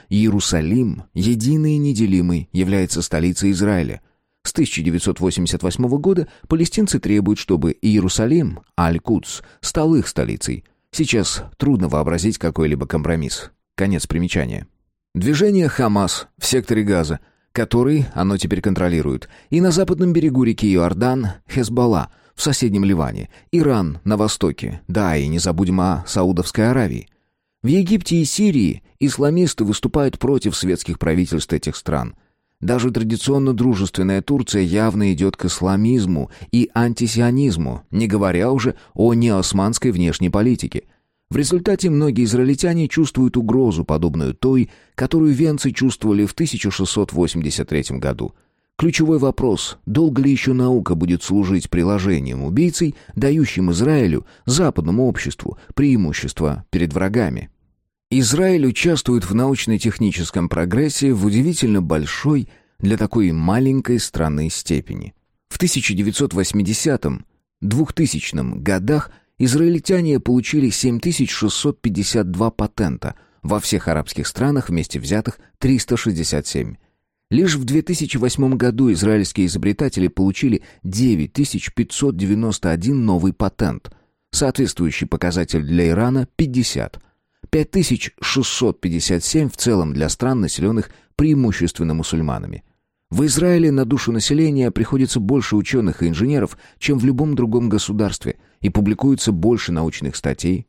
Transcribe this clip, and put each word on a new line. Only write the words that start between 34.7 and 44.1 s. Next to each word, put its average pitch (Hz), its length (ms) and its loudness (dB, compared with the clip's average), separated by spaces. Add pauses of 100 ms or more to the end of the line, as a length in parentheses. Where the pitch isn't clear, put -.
идёт 92 240 0
к - 80 -6
исламизму 95 840 0 (220)
и 120 200 2
антисионизму, 117 1160 0
не 110 160 0
говоря 98 440 0
уже 127 260 0 (180)
о 117 180 4
неосманской 110 800 2
внешней 87 400 0
политике. 110 540 0 (440)
В - 80 -4
результате 180 540 0
многие 143 340 2
израильтяне 139 640 2
чувствуют 131 480 2
угрозу, 113 480 2
подобную 78 480 0